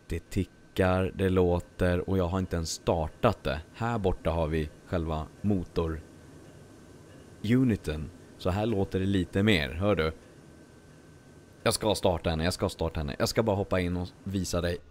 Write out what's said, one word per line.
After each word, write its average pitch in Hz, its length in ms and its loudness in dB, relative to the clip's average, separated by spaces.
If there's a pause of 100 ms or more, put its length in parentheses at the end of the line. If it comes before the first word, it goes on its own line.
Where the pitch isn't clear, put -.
Det 85 220 -6
tickar, 92 840 0
det 95 140 2
låter 90 840 2
och 95 80 2
jag 87 100 2
har 95 100 0
inte 92 180 -2
ens 82 140 -4
startat 90 720 -2
det. 69 160 -4 (140)
Här 117 240 -4
borta 92 320 -2
har 82 160 0
vi 78 240 -2 (160)
själva 80 400 -4 (2250)
motoruniten. 107 680 0 (280)
Så 92 120 -2
här 104 160 0
låter 98 340 0
det 95 60 0
lite 98 360 0
mer, 87 280 4
hör 95 260 0
du? 78 160 0 (1500)
Jag 113 120 2
ska 107 200 2
starta 90 360 0
henne, 80 140 0
jag 90 100 0
ska 101 140 -2
starta 82 320 -4
henne. 71 180 -6
Jag 113 100 0
ska - 140 0
bara 107 140 0
hoppa 92 240 0
in 90 160 -2
och 87 120 -6 (160)
visa 95 360 -2
dig 87 180 -2 (120)